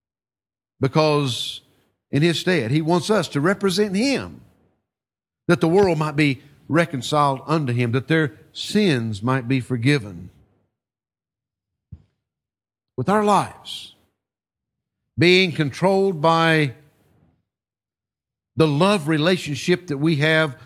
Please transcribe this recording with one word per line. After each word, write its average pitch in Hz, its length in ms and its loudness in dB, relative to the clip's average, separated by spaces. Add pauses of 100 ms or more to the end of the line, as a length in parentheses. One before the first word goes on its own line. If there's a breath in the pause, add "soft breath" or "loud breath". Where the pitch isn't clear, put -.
(800)
because 147 840 0 (500)
in 139 100 0
his 165 180 0
stead, 143 320 -2
he 156 100 0
wants 165 280 0
us 202 200 0
to 139 120 -4
represent 196 540 -2
him, 120 460 -4 (1080)
that 170 140 2
the 165 60 2
world 180 300 4
might 151 180 -2
be 143 260 0 (280 loud breath)
reconciled 143 760 0
unto 143 280 -2
him, 120 180 0
that 127 160 -2
their 156 300 0 (160)
sins 120 680 -2
might 123 260 -2
be 131 120 0
forgiven. 113 720 -4 (2750)
With 131 140 -6
our 208 160 2
lives - 680 -2 (1200)
being 180 340 4
controlled 180 720 0
by 160 520 4 (1800)
the 160 100 4
love 156 400 2
relationship 165 800 -2
that 143 100 -4
we 156 200 0
have 156 480 2